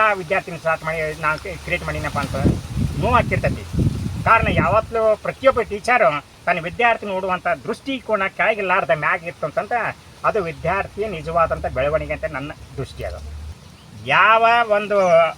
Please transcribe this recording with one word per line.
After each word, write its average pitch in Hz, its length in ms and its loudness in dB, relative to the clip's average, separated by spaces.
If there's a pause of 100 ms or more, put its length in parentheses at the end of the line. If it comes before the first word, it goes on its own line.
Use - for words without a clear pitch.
(160)
ವಿದ್ಯಾರ್ಥಿನ 185 400 -4
ಸ್ಟಾರ್ಟ್ 156 280 -2
ಮಾಡಿ 156 380 -4
ನಾವು 151 180 0
ಕ್ರಿ-, 175 180 -10
ಕ್ರಿಯೇಟ್ 170 260 -4
ಮಾಡೀನಪ್ಪ 151 340 -4
ಅಂತ 139 180 -4 (640)
ನೋವು 214 160 2
ಆಗ್ತಿರ್ತೈತಿ. - 460 0 (640)
ಕಾರಣ 220 240 4
ಯಾವತ್ತೂ 208 640 2
ಪ್ರತಿಯೊಬ್ಬ 226 460 0
ಟೀಚರು 196 640 2 (220)
ತನ್ನ 175 140 0
ವಿದ್ಯಾರ್ಥಿ 214 460 0
ನೋಡುವಂಥ 185 420 -2
ದೃಷ್ಟಿಕೋನ 202 760 -4 (160)
ಕೆಳಗಿಲ್ಲಾರ್ದ 196 560 0
ಮ್ಯಾಗ್ 160 300 0
ಇತ್ತು - 220 -8
ಅಂತಂದ್ರೆ, 190 500 -4 (300)
ಅದು 185 180 2
ವಿದ್ಯಾರ್ಥಿಯ 170 640 -4
ನಿಜವಾದಂಥ 160 580 -2
ಬೆಳವಣಿಗೆ 147 480 -2
ಅಂತ 147 120 -6
ನನ್ನ 151 260 -6 (260)
ದೃಷ್ಟಿ - 260 -10
ಅದು. - 360 -10 (680)
ಯಾವ 202 400 6 (240)
ಒಂದು 208 320 2 (360)